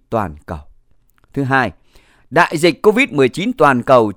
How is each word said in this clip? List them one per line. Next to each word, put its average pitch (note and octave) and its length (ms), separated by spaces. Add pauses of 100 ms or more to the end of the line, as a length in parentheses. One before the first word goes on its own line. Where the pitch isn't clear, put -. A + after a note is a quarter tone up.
(100)
toàn G2 260 (100)
cầu. E2+ 120 (760)
Thứ C#3 100
hai, B2+ 300 (580)
đại E3 260
dịch D#3+ 260
covid G#3+ 280
mười C3+ 180
chín G3 240
toàn C#3 300
cầu A2+ 340